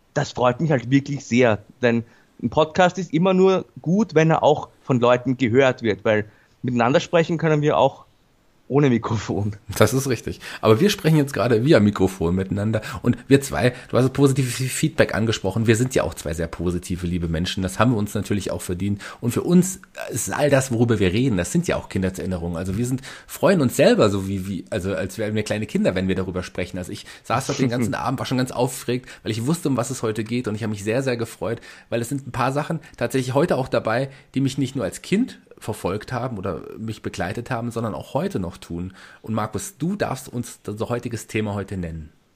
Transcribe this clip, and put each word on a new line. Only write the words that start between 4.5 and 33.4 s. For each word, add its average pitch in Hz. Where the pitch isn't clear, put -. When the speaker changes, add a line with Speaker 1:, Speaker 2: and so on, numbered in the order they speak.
Speaker 1:
von 131
Leuten 123
gehört 127
wird, 101
weil 107
miteinander 123
sprechen 165
können 156
wir 147
auch 131
ohne 139
Mikrofon. 107
Speaker 2:
Das 110
ist 135
richtig. -
Aber 110
wir 202
sprechen 160
jetzt 139
gerade 117
via 143
Mikrofon 92
miteinander. 101
Und 123
wir 135
zwei, 123
du -
hast 123
das 131
positive 135
Feedback 123
angesprochen, 107
wir 117
sind 123
ja -
auch 85
zwei -
sehr 82
positive, 87
liebe 87
Menschen. 85
Das 92
haben 117
wir 117
uns 104
natürlich 104
auch -
verdient. 101
Und 120
für -
uns 180
ist 98
all 143
das, 135
worüber 113
wir 90
reden, 117
das 87
sind 170
ja 65
auch -
Kindheitserinnerungen. 92
Also 92
wir 123
sind, 131
freuen 180
uns 123
selber 170
so 98
wie, 95
wie, 98
also 95
als 92
wären 107
wir 107
kleine 107
Kinder, 160
wenn 92
wir 92
darüber 92
sprechen. 90
Also 90
ich -
saß 120
heute -
den 131
ganzen 117
Speaker 1:
<laughs> -
Speaker 2:
Abend, 127
war -
schon 127
ganz 127
aufgeregt, 127
weil 110
ich 113
wusste, 170
um 131
was 117
es 123
heute 110
geht. 120
Und 107
ich 107
habe 110
mich 98
sehr, 113
sehr 127
gefreut, 113
weil 117
es 117
sind 139
ein -
paar 127
Sachen 151
tatsächlich 127
heute 151